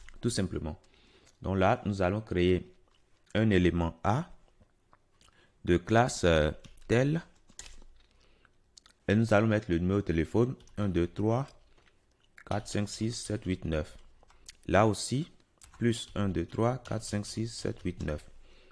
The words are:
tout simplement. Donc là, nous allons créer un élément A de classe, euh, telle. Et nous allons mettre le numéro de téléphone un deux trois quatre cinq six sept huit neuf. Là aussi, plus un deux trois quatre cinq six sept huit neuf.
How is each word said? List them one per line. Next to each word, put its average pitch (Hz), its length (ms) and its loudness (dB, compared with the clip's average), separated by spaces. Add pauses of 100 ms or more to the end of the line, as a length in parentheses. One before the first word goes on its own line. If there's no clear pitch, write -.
(200)
tout 120 100 -2
simplement. 82 500 -6 (640)
Donc 95 160 -2
là, 104 280 4
nous 98 160 -2
allons 98 180 0
créer 90 540 0 (640)
un 110 140 4
élément 87 520 2
A 131 260 0 (1400)
de 87 120 4
classe, 113 480 2
euh, 80 260 4 (380)
telle. 143 340 2 (1900)
Et 98 80 6
nous 110 180 4
allons 110 140 6
mettre 107 220 0
le 82 80 4
numéro 95 220 2
de - 60 -6
téléphone 95 480 0 (240)
un 104 100 -2
deux 87 200 0
trois 113 400 -2 (1000)
quatre 104 220 -4
cinq 104 200 -4
six 110 240 -4
sept - 340 -8
huit 92 180 -4
neuf. 78 340 -4 (720)
Là 101 180 6
aussi, 123 420 -2 (480)
plus 113 380 -2
un 101 140 -2
deux 85 180 -2
trois 120 320 -2
quatre 110 240 -8
cinq 104 240 -6
six 113 220 -6
sept - 340 -8
huit 87 220 -6
neuf. 76 200 -6 (480)